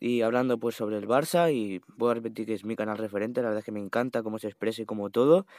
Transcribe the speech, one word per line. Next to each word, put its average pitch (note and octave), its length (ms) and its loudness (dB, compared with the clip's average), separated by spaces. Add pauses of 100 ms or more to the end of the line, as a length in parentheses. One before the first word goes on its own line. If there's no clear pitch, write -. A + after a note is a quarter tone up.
y A#2+ 220 0
hablando, B2 360 2
pues, A#2 160 -4
sobre G#2+ 220 -4
el G2+ 100 -6
Barça, D#3+ 480 4
y G2+ 260 -2 (160)
voy A#2 140 2
a A#2 40 2
repetir A2+ 320 -6
que A2 80 -2
es F#2+ 100 -6
mi A2 100 -6
canal G#2+ 240 -4
referente, A2 420 -4
la A#2 80 0
verdad G#2+ 120 -2
es - 40 -8
que A2+ 80 -8
me G#2+ 60 -6
encanta A#2 460 -2
cómo A2 160 -6
se G#2+ 80 -6
expresa A2 340 -6
y - 20 -10
cómo G#2 260 -6
todo. D3 360 6 (120)